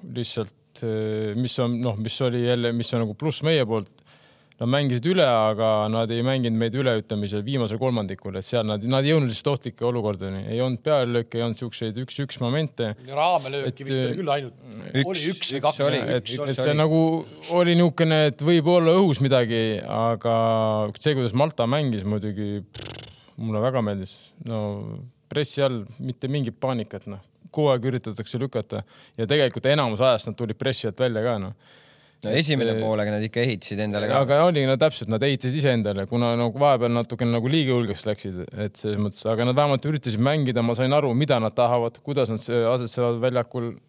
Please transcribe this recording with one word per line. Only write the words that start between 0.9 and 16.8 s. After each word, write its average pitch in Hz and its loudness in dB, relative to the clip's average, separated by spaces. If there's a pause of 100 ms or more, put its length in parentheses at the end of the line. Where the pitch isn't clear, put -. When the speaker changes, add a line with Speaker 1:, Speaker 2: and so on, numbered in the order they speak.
Speaker 1:
mis 123 -2
on, 120 0
noh, 110 -2
mis 110 -4
oli 123 0
jälle, 120 2
mis 117 -2
on 113 2
nagu 107 -6
pluss 147 -4
meie 151 2
poolt. 110 -2 (640)
Nad 117 -2
mängisid 131 2
üle, 185 6
aga 110 4
nad 113 0
ei 117 0
mänginud 127 0
meid 113 0
üle, 131 2
ütleme, 104 -4
seal 104 -4
viimasel 117 -2
kolmandikul, 104 -2
et 95 -10
seal 117 0
nad, 107 -2
nad 135 2
ei 143 2
jõudnud 151 2
lihtsalt 113 -2
ohtlike 127 -6
olukordadeni. 101 -2
Ei 113 -4
olnud 127 -2
pealelööke, 120 0
ei - 0
olnud 113 -2
siukseid 113 -8
üks-üks 131 -8
momente. 123 -2 (100)
Speaker 2:
Raamelööki 139 0
Speaker 1:
Et, 135 -8
Speaker 2:
vist 135 -2
oli 123 0
Speaker 1:
äh, - -4
Speaker 2:
küll 156 -2
ainult. 139 -4 (400)
Speaker 3:
Üks, 135 4
Speaker 2:
Oli 165 0
üks - -4
või 139 -2
Speaker 3:
üks 139 -2
Speaker 2:
kaks. 139 0
Speaker 3:
oli, 139 0
Speaker 1:
Et, 120 -2
Speaker 3:
üks 139 -4
Speaker 1:
et 127 -2
see 139 2
Speaker 3:
oli. 147 2